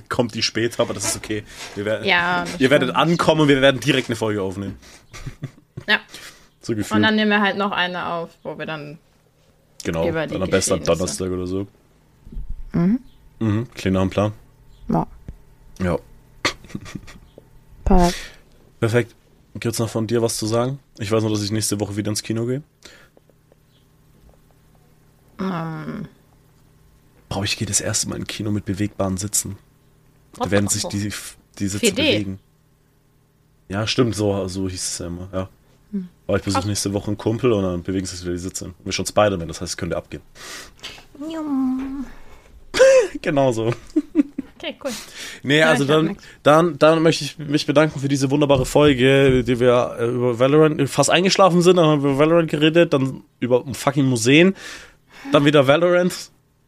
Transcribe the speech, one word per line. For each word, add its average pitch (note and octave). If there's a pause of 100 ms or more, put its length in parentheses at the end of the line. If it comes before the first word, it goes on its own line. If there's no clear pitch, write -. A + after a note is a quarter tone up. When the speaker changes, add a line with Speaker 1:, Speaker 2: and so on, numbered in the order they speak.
Speaker 1:
kommt A#2+
die A2+
später, A#2
aber A2
das G2+
ist -
okay. G#2+ (320)
Wir G2+
werden, G#2
Speaker 2:
Ja, F3
das E3+
Speaker 1:
ihr B2+
werdet B2+
Speaker 2:
stimmt. B2
Speaker 1:
ankommen D#3+
und D3+
wir C#3
werden C3
direkt C3
eine A#2+
Folge G#2+
aufnehmen. G2 (560)
<laughs> -
Speaker 2:
Ja. G#3 (640)
Speaker 1:
So A2+
gefühlt. G#2+
Speaker 2:
Und G#3+
dann G#3+
nehmen G#3+
wir G#3
halt G3
noch G3
eine F3+
auf, E3+ (120)
wo D#3
wir D#3
dann D3+ (840)
Speaker 1:
Genau, E2+
Speaker 2:
über D#3
die -
Speaker 1:
dann F#2
am F2
besten F#2+
am F2+
Speaker 2:
Geschehnisse. E2 (200)
Speaker 1:
Donnerstag F#2
oder F#2
so. F#2+ (1040)
Speaker 2:
Mhm. F3+ (400)
Speaker 1:
Mhm, A2
klingt F#2+
nach F#2+
dem F#2
Plan. G2+ (560)
Speaker 2:
Ja. - (760)
Speaker 1:
Ja. F2+ (1900)
Speaker 2:
Perfekt. F3+ (640)
Speaker 1:
Perfekt. A2+ (440)
Gibt's A2+
noch A2+
von A2
dir A#2
was A2+
zu A2
sagen? A#2+ (180)
Ich G#2
weiß A2
nur, A2
dass G#2
ich G2+
nächste G#2
Woche G2+
wieder G#2
ins G#2
Kino A2+
gehe. C3 (2750)
Speaker 2:
Ähm. E3 (1200)
Speaker 1:
Boah, G2
ich -
gehe A2
das -
erste -
Mal -
im -
Kino G#2+
mit G#2
bewegbaren G2
Sitzen. G2 (760)
Da -
Speaker 2:
What F2
Speaker 1:
werden G2+
Speaker 2:
the -
Speaker 1:
sich G#2
Speaker 2:
fuck? F2
Speaker 1:
die, G2+ (480)
die G#2
Sitze G2
Speaker 2:
vier F#3+
D? D4
Speaker 1:
bewegen. F#2+ (1300)
Ja, G#2
stimmt, A#2
so, G2+
so F#2+
hieß F#2
es -
ja F2
immer, F2
ja. F#2+ (420)
Speaker 2:
Hm. F#3+ (200)
Speaker 1:
Aber -
ich -
besuche G2
Speaker 2:
Krass. G2+
Speaker 1:
nächste G2+
Woche G2+
einen G#2
Kumpel A2+
und G2+
dann F2+
bewegen F#2+
sich F#2
wieder F2
die F2+
Sitze. F2+
Und F#2
wir G2
schon F#2+
Spider-Man, G2
das D#2+
heißt, E2+
es -
könnte E2+
abgehen. D#2+ (1000)
Speaker 2:
Njum. C4+
Speaker 1:
<laughs> - (1080)
Genau C3+
so. A2 (880)
Speaker 2:
Okay, D#4+
cool. C4+ (520)
Speaker 1:
Nee, C#3+
Speaker 2:
Ja, D#3+
Speaker 1:
also C#3+
Speaker 2:
ich C3
hab D3+
Speaker 1:
dann, D#3+
Speaker 2:
nix. - (200)
Speaker 1:
dann, D#3
dann D#3+
möchte D#3
ich C#3
mich D3
bedanken D3+
für C3+
diese C3+
wunderbare C#3
Folge, C3+
die A#2
wir, B2
äh, A#2
über B2
Valorant, C#3+
fast -
eingeschlafen F3+
sind, F3+
dann E3+
haben D3+
wir C#3+
über C3+
Valorant D#3+
geredet, D#3+
dann C3 (160)
über B2 (100)
fucking C#3
Museen, C3 (800)
dann C#3+
wieder D3
Valorant, F3 (540)